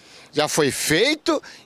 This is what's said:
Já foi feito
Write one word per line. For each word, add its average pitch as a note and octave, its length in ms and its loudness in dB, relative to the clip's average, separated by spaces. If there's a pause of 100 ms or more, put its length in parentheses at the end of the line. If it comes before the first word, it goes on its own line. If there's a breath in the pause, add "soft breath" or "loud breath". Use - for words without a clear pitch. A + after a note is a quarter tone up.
(320 loud breath)
Já D3+ 160 0
foi D3+ 220 2
feito C#4+ 720 0 (240 loud breath)